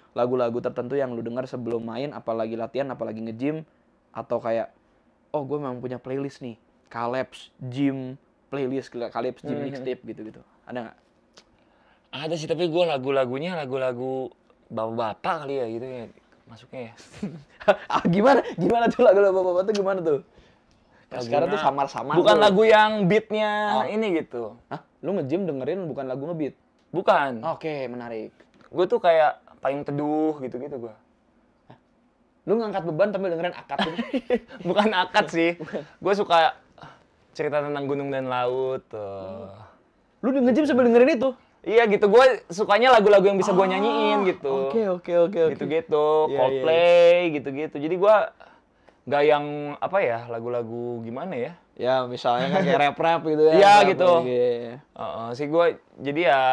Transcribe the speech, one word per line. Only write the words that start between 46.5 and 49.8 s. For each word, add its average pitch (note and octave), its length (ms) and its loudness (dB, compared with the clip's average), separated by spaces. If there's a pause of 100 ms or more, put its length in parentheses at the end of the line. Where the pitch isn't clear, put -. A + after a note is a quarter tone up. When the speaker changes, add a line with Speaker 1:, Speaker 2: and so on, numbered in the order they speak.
Speaker 1:
iya. F3 240 2
Speaker 2:
gitu-gitu. C#3+ 400 -6
Jadi D#3 220 -2
gue G3+ 180 6 (880)
nggak C#3+ 220 0
yang, D3 200 4 (300)
apa D#3+ 240 -4